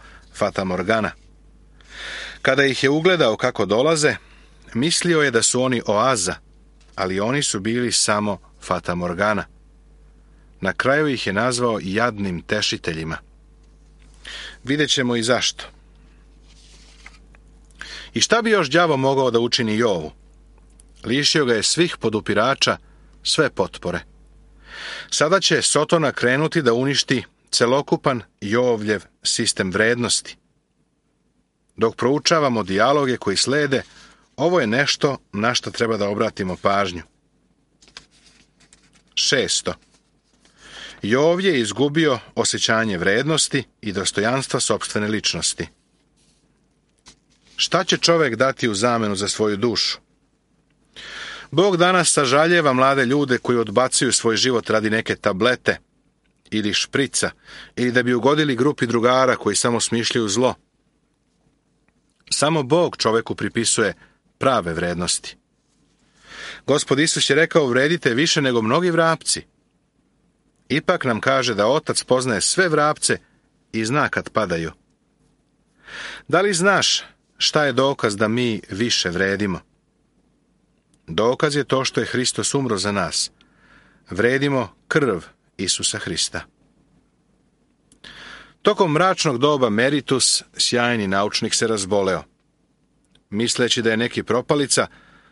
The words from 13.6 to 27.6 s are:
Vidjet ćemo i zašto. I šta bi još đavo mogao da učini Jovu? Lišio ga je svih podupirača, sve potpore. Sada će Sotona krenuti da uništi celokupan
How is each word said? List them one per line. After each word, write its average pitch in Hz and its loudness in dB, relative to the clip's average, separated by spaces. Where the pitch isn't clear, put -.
Vidjet 143 0
ćemo 123 0
i 113 0
zašto. 113 0
I 110 -4
šta 226 2
bi 226 0
još 185 2
đavo 160 4
mogao 135 2
da 117 2
učini 117 0
Jovu? 92 0
Lišio 143 0
ga 120 2
je 104 0
svih - 0
podupirača, 110 0
sve - 0
potpore. 87 -6
Sada 170 2
će 156 0
Sotona 151 0
krenuti 143 0
da 117 2
uništi 131 0
celokupan 131 0